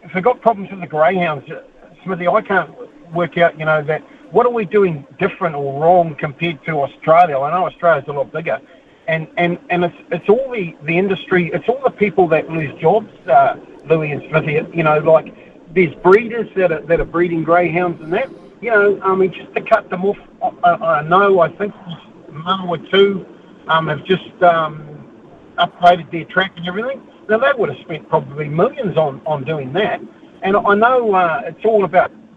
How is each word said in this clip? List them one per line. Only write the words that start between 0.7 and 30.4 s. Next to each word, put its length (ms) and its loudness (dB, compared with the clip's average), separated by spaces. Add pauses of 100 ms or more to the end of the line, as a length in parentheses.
with 100 -14
the 60 -10
greyhounds, 640 0
uh, 140 -14 (400)
Smithy, 240 -4
I 120 2
can't 300 -2 (420)
work 240 -4
out, 220 2
you 80 -6
know, 160 0
that 200 -4 (280)
what 160 4
are 60 0
we 120 -2
doing 420 0 (120)
different 360 -4
or 280 -6
wrong 320 4
compared 500 -8
to 160 -4
Australia? 580 2
I 120 -2
know 160 0
Australia's 420 0
a 40 -8
lot 200 -6
bigger, 260 -6 (500)
and, 180 -4 (100)
and, 220 -2 (100)
and 160 0
it's, 120 -6 (140)
it's 180 -6
all 220 2
the, 240 -6 (100)
the 120 -2
industry, 560 0
it's 160 -4
all 140 -2
the 80 2
people 380 0
that 200 0
lose 320 -6
jobs, 300 2 (160)
uh, 300 4 (280)
Louis 280 0
and 180 -6
Smithy. 420 0
You 120 -2
know, 140 4
like, 360 2 (400)
there's 220 2
breeders 600 2
that 140 2
are, 120 -2
that 180 0
are 40 -2
breeding 380 -2
greyhounds 580 0
and 120 -8
that. 180 -2 (300)
You 100 -6
know, 320 2
I 120 0
mean, 180 0
just 220 -18
to 60 -4
cut 300 0
them 140 -6
off, 140 -2 (220)
I, 300 0
I, 280 0
I 40 -4
know, 380 4
I 160 2
think 180 -8 (560)
Manawa 600 -6
two, 360 2 (420)
um, 200 0
have 160 -6
just, 380 -2
um, 460 2 (680)
upgraded 520 2
their 140 -8
track 320 -2
and 100 -10
everything. 400 -8 (220)
Now, 100 2
they 180 2
would 120 -2
have 100 -10
spent 300 -14
probably 400 -4
millions 480 -2
on, 300 0
on 180 -4
doing 300 -6
that. 260 -2 (420)